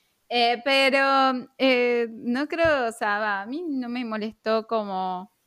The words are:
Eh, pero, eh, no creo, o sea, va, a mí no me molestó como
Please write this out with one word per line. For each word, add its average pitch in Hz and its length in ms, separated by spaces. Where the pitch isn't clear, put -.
Eh, 233 360
pero, 269 840
eh, 247 520
no 240 380
creo, 311 400
o 220 40
sea, 208 280
va, 202 220
a 202 40
mí 294 220
no 254 200
me 247 160
molestó 220 600
como 190 680